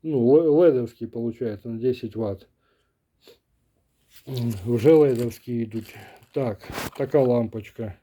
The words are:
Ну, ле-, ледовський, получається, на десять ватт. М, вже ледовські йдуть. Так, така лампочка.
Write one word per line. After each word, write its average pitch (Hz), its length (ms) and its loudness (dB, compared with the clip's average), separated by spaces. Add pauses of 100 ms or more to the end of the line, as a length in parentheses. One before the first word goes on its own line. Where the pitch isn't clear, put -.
Ну, 156 160 -2
ле-, 143 300 4
ледовський, 139 580 2
получається, 117 640 -8
на 113 100 -10
десять 120 380 -4
ватт. 104 320 -8 (1800)
М, 120 240 -6 (140)
вже 120 260 4
ледовські 123 640 2
йдуть. 110 400 -8 (360)
Так, 120 360 -6 (280)
така 139 240 0
лампочка. 113 840 -2